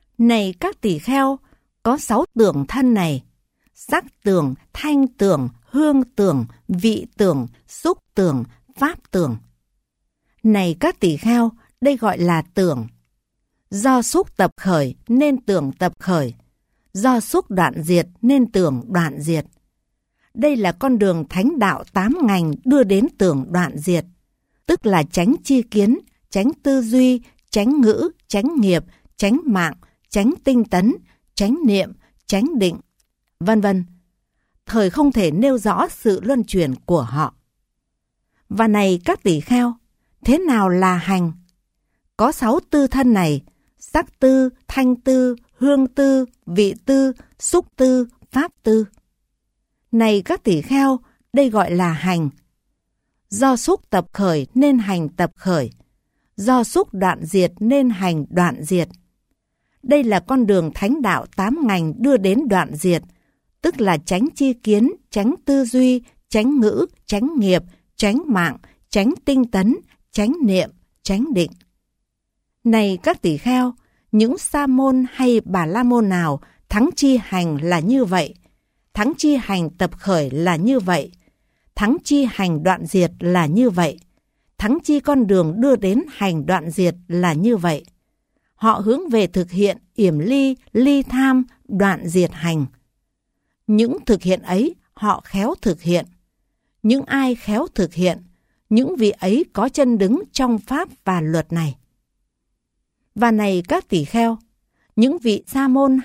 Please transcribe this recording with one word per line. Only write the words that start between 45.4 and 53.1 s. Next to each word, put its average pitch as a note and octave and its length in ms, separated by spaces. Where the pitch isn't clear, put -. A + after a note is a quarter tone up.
hương C4+ 300
tư, C4+ 380
vị G3 300
tư, C4+ 260
xúc - 260
tư, B3+ 320
pháp D4+ 200
tư. A3 220
Này A3 340
các F4+ 180
tỷ E3 180
kheo, C4 380
đây C4+ 160
gọi G#3+ 220
là F3 200
hành. E3 380